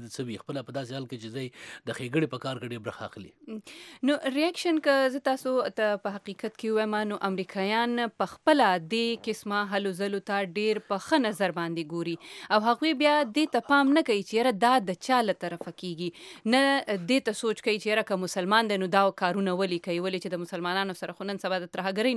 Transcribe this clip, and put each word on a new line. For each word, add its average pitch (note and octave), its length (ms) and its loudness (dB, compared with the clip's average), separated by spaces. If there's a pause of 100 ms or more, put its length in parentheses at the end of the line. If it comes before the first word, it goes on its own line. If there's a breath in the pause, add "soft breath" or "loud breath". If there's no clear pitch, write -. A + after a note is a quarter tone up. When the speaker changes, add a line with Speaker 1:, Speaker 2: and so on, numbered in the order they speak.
(160)
Speaker 1:
څه - 120 -6
وي؟ A2 140 -6
خپله C#3 200 -8
په A#2+ 140 -16
داسې B2+ 160 -8
حال C3+ 140 -8
کې B2+ 160 -10
چې A2+ 140 -10
دی C3 100 -6 (400 loud breath)
د - 120 -4
ښېګړې C#3 360 0
په B2 40 -8
کار C3 200 -8
کې B2 140 -8
ډېر A#2 160 -8
برخه - 160 -10
اخلي. G2+ 280 -14 (760 loud breath)
Speaker 2:
نو C#4+ 80 4 (180)
ریاکشن D#4+ 520 0
که C#4 100 6 (180)
زه C#4 40 -6 (100)
تاسو C4 260 0 (240)
ته G#3+ 240 2
په G3+ 140 -4
حقیقت G#3 400 -8
کې A3+ 120 -6
ووایم، G#3+ 280 2 (160)
نو G#3 40 -4 (120)
امریکایان G3+ 680 0 (220)
په - 160 0
خپله C#4+ 340 6 (100)
دې A3 280 0 (220)
قسمه G#3 340 -2 (100)
هلو G3+ 280 0
ځلو G3+ 200 -2 (120)
ته G3+ 100 0 (160)
ډېر G#3+ 320 0
په G3+ 60 2 (100)
ښه D#4+ 100 4 (120)
نظر F3+ 320 0
باندې E3+ 220 -4 (120)
ګوري E3+ 220 -4 (340 loud breath)
او G#3 180 4
هغوی D#4 240 2 (120)
بیا D4 200 6
دې C#4+ 220 2 (100)
ته A#3 40 2 (120)
پام C#4 240 6
نه D#4+ 140 6
کوي G#3 120 2
چې - 180 -6
یاره B3+ 120 4 (140)
دا B3+ 80 6 (160)
د F3+ 180 -6
چا B3+ 140 6
له G3 240 0
طرفه E3+ 340 -8
کیږي، F3 300 -4 (420 loud breath)
نه C#4 320 4
دې G3+ 340 2 (120)
ته G3+ 100 -6
سوچ A3 240 -2
کوي A3 140 2
چې F#3 160 -12
یاره G#3+ 180 2
که F#3 140 0
مسلمان G3+ 480 2
دی F#3+ 100 0
نو F3+ 140 -2
دا G3 100 6 (160)
کارونه F#3 320 0
ولې F3+ 220 0 (100)
کوي، E3+ 160 -2
ولې F#3 180 -2
چې G3+ 60 -8
د F3 180 -6
مسلمانانو F3+ 560 -4
سره F3 100 -8
خو G3 200 -8
نن G3 140 -6
سبا F#3 120 0
د F3+ 200 -8
ترهګرۍ G3+ 380 0